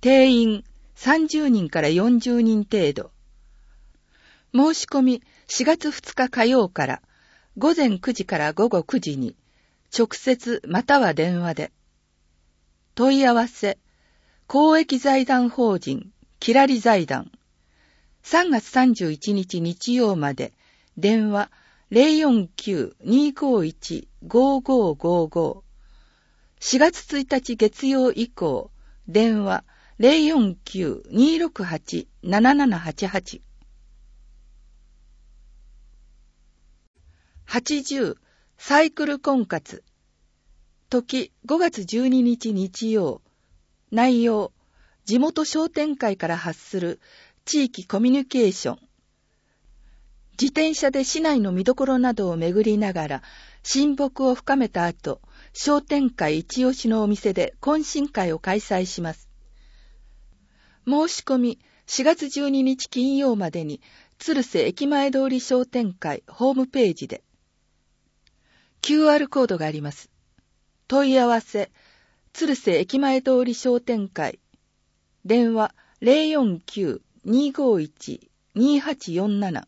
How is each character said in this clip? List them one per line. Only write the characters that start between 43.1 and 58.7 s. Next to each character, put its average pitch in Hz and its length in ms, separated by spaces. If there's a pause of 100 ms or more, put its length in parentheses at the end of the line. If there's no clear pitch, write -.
内 233 320
容、 214 280 (520)
地 226 160
元 311 240
商 320 240
店 302 280
会 208 200
か 165 100
ら 165 100
発 165 240
す - 200
る 170 200 (440)
地 294 220
域 190 200
コ 202 140
ミ 247 100
ュ - 20
ニ 277 120
ケ 254 220
ー 185 60
シ - 160
ョ 123 60
ン。 - 40 (1500)
自 - 140
転 311 280
車 277 160
で 269 140
市 311 160
内 302 200
の 196 120
見 185 120
ど 254 100
こ 262 120
ろ 262 120
な 247 140
ど 208 160
を 165 80
巡 190 360
り 208 40
な 208 160
が 160 160
ら、 135 140 (400)
親 277 320
睦 269 340
を 254 60
深 269 220
め 254 120
た 170 160
後、 - 380 (300)
商 294 280
店 285 300
会 156 280
一 247 260
押 254 100
し 240 140
の 220 140
お 208 40
店 202 260
で - 280
懇 302 240
親 285 240
会 180 240
を 160 60
開 190 200
催 185 260